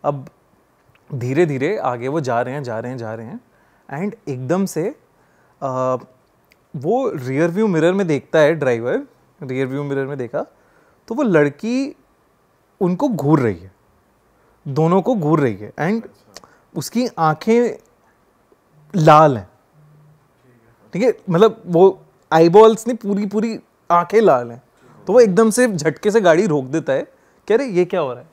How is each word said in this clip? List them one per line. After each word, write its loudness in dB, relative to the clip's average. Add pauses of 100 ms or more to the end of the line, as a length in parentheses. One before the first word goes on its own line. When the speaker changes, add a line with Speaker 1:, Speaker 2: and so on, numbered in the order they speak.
Speaker 1:
अब -6 (840)
धीरे-धीरे -2
आगे -6
वो -4
जा -2
रहे -6
हैं, -8
जा -8
रहे -10
हैं, -12
जा -10
रहे -14
हैं -16 (540)
and -10
एकदम -4
से, -8 (680)
अ, -4 (800)
वो -4
रियर -2
व्यू -2
मिरर 0
में -2
देखता -2
है 4
ड्राइवर, -2 (400)
रियर -4
व्यू -8
मिरर -6
में -12
देखा, -8 (640)
तो -8
वो -4
लड़की -2 (840)
उनको 0
घूर 2
रही -2
है, -20 (960)
दोनों 0
को 0
घूर 0
रही 0
है -16
and -4
Speaker 2:
अच्छा। -20 (280)
Speaker 1:
उसकी -4 (120)
आंखें 0 (1120)
लाल 6
हैं। -16 (1400)
ठीक -20
है। -
ठीक -2
है, 0 (120)
मतलब, 2
वो 4 (320)
आईबॉल्स 6
नहीं, -4
पूरी, -4
पूरी -4 (320)
आंखें 2
लाल 2
हैं। -18 (440)
तो -2
वो 6
एकदम 4
से 0
झटके -4
से 2
गाड़ी 4
रोक 0
देता -6
है -2 (420)
कि, 2
"अरे, 0
ये 0
क्या -4
हो -4
रहा -16
है? -20